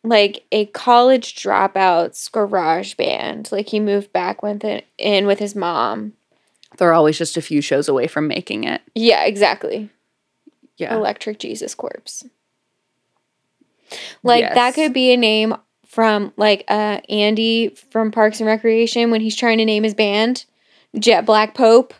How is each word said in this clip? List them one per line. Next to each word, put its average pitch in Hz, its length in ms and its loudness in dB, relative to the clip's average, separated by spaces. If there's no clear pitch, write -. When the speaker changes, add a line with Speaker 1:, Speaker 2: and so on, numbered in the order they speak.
Speaker 1:
like, 208 480 2
a 214 140 0
college 247 680 2
dropout's 190 920 0
garage 196 640 -2
band. - 560 -6
Like, 208 180 -6
he 214 120 -2
moved 202 320 -2
back 185 320 -4
with 208 200 -6
it, 208 220 -6
in 202 300 0
with 196 140 0
his 208 160 -6
mom. 190 560 -4
Speaker 2:
They're 170 180 4
always 156 240 4
just 170 180 -6
a 160 60 -4
few 151 180 -2
shows 143 280 -2
away 135 180 0
from 151 220 -4
making 110 360 -6
it. - 160 -6
Speaker 1:
Yeah, 226 300 2
exactly. 208 680 -2
Speaker 2:
Yeah. 180 180 -8
Speaker 1:
Electric 214 460 -4
Jesus - 340 -10
Corpse. - 500 -14
Like, 240 220 4
that - 0 -
Speaker 2:
Yes. 247 220 2
Speaker 1:
could 302 160 0
be 254 200 4
a 247 40 6
name 220 400 0
from, 214 520 0
like, 208 320 2
uh, 208 400 -2
Andy 220 640 0
from 220 220 -2
Parks 214 260 2
and 220 80 -2
Recreation 226 640 2
when 220 100 2
he's 220 140 -2
trying 226 240 0
to 226 60 2
name 214 180 0
his 214 120 -2
band. 214 500 0
Jet 214 280 2
Black 214 280 2
Pope. 247 460 2